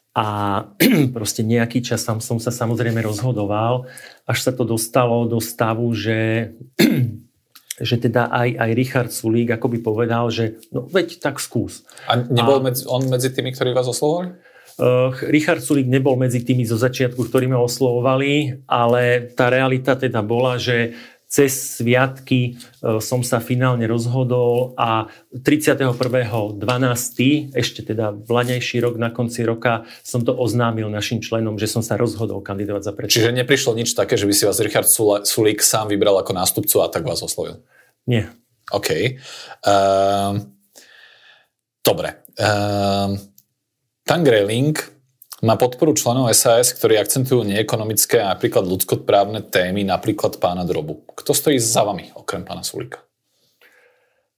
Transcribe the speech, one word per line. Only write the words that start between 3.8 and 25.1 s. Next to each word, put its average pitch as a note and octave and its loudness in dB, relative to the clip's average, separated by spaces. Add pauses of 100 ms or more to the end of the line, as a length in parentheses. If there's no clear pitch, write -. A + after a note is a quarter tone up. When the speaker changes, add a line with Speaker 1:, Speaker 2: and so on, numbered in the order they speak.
Speaker 1:
až - -2
sa - -2
to C3 -2
dostalo A#2 0
do A#2 0
stavu, A#2 -2
že, A2+ -2 (260)
<clears throat> - 6 (920)
že A#2+ -2
teda A#2+ 0
aj, B2 0
aj A#2 -2
Richard B2 0
Sulík A#2 0
akoby A#2 -2
povedal, A#2 0
že A2+ -4
no B2+ -6
veď E3+ -2
tak C3+ -4
skús. - -6 (240)
Speaker 2:
A A2+ 2
nebol B2 2
Speaker 1:
A B2+ -2
Speaker 2:
medzi, - -4
on C3 -2
medzi B2+ 0
tými, B2+ -4
ktorí B2+ -2
vás B2+ 0
oslovovali? F3 -2 (340)
Speaker 1:
Eh, B2+ 2 (200)
Richard D3+ 2
Sulík C#3 2
nebol C3 2
medzi B2+ 0
tými B2 2
zo A2+ 0
začiatku, B2+ 0
ktorí B2+ 0
ma B2+ 2
oslovovali, C3 0
ale A#2+ 2
tá B2 2
realita C3 2
teda A#2+ 0
bola, B2 0
že A#2 -2 (320)
cez - 0
sviatky, B2+ 2 (100)
eh, - -6
som B2 -2
sa B2+ -2
finálne B2 0
rozhodol A#2+ 0
a A2+ 0 (220)